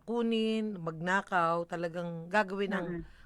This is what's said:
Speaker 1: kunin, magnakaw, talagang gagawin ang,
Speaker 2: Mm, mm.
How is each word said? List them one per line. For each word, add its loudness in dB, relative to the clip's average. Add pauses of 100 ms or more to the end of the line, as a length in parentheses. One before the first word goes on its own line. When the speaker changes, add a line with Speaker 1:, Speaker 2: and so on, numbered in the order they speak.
Speaker 1:
kunin, 0
magnakaw, 2
talagang -4
gagawin 2
ang, -2
Speaker 2:
Mm, -4
mm. -18 (200)